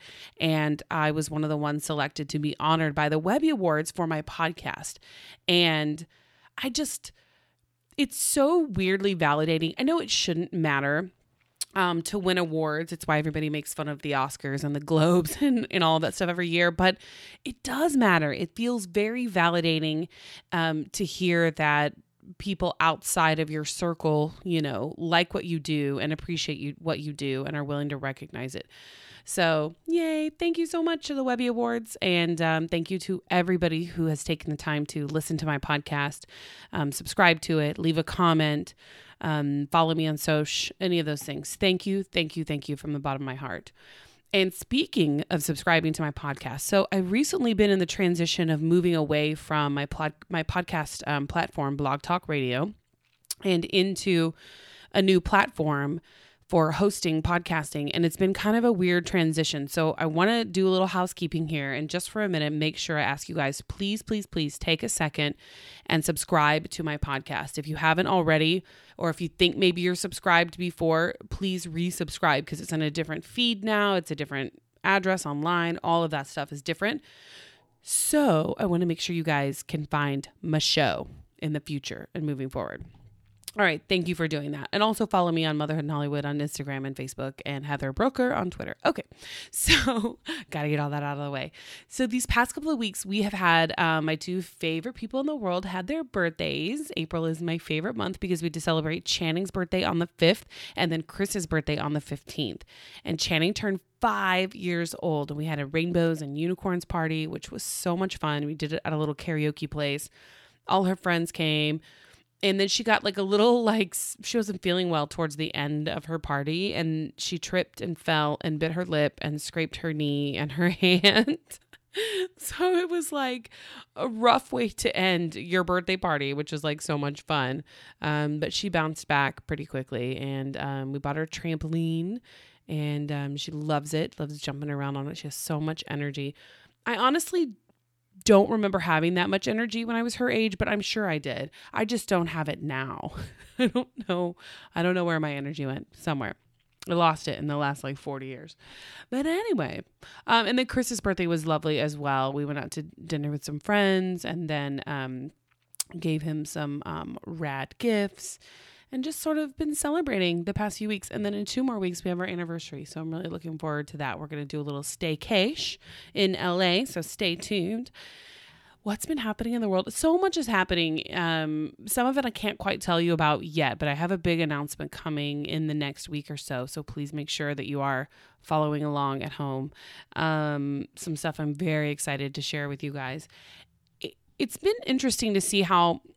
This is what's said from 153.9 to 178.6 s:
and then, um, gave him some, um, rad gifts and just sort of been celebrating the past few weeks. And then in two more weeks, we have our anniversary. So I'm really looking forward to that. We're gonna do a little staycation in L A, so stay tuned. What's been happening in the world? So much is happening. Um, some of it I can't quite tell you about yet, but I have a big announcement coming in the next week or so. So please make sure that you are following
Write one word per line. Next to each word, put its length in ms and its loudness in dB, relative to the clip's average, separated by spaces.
and 260 -4
then, 380 -2
um, 440 -6
gave 220 -2
him 240 -4
some, 400 -6
um, 400 -8
rad 540 -8
gifts 600 -2
and 120 -4
just 160 -6
sort 180 0
of 200 -4
been 180 -2
celebrating 720 0
the 80 -4
past 240 -4
few 100 -4
weeks. 220 -4
And 160 -4
then 80 -2
in 100 -4
two 200 -2
more 160 -2
weeks, 240 -4
we 60 -2
have 100 -2
our 60 -2
anniversary. 600 -6
So 160 -10
I'm 100 -6
really 160 -6
looking 300 -8
forward 320 -4
to 80 -14
that. 220 -6
We're 80 -10
gonna 180 -8
do 160 -6
a 20 -6
little 200 -6
staycation 960 -2
in 220 2
L 260 0
A, 240 4
so 160 -6
stay 340 -2
tuned. 560 -4
What's 220 -4
been 120 -4
happening 360 -4
in 80 0
the 60 0
world? 240 0
So 260 2
much 200 2
is 100 -2
happening. 560 2
Um, 600 0
some 200 2
of 100 2
it 80 0
I 40 -2
can't 300 -4
quite 200 -2
tell 220 2
you 100 4
about 320 2
yet, 360 0
but 100 0
I 60 0
have 160 -2
a 80 -2
big 200 2
announcement 540 -4
coming 520 -4
in 220 -2
the 60 -2
next 340 -4
week 240 -8
or 60 -8
so. 280 -6
So 160 -10
please 300 -10
make 160 -8
sure 260 -4
that 140 -6
you 140 -4
are 260 -2
following 400 0